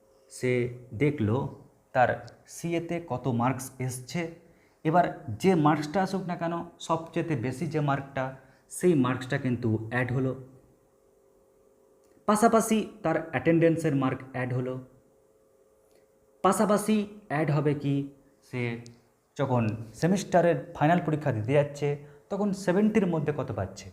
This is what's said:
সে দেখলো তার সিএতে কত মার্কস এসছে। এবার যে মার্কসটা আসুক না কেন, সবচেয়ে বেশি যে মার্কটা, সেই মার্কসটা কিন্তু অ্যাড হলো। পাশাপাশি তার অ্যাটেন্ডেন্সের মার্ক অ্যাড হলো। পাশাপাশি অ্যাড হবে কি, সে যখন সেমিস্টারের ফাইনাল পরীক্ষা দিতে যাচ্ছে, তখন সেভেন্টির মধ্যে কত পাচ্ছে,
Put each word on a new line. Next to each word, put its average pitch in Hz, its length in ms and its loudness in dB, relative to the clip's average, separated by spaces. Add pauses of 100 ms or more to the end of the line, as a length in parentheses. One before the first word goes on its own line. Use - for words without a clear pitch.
(360)
সে 123 340 0 (240)
দেখলো 135 680 0 (300)
তার - 440 0 (120)
সিএতে 170 600 -6
কত 127 200 -4
মার্কস 123 520 -2
এসছে। 165 680 -8 (380)
এবার - 460 2
যে 180 260 2
মার্কসটা 151 480 2
আসুক 185 220 -4
না 175 100 -6
কেন, 170 280 -6 (160)
সবচেয়ে 165 560 -4
বেশি 127 320 -4
যে 156 120 -2
মার্কটা, 139 560 -4 (340)
সেই 180 240 2
মার্কসটা 127 440 0
কিন্তু 113 520 0
অ্যাড 123 220 0
হলো। 131 240 -2 (1900)
পাশাপাশি 220 640 4 (120)
তার 160 280 -2
অ্যাটেন্ডেন্সের 165 640 4
মার্ক 131 240 0 (140)
অ্যাড 127 200 -4
হলো। 127 260 -4 (1600)
পাশাপাশি 202 840 2
অ্যাড 147 240 0
হবে 147 220 2
কি, 139 360 -2 (420)
সে 120 280 -4 (560)
যখন 123 320 2 (260)
সেমিস্টারের 170 800 2
ফাইনাল 165 320 2
পরীক্ষা 147 260 0
দিতে 110 220 -2
যাচ্ছে, 143 440 0 (320)
তখন 202 240 -2
সেভেন্টির 202 540 2
মধ্যে 151 300 0
কত 131 140 -6
পাচ্ছে, 98 420 -6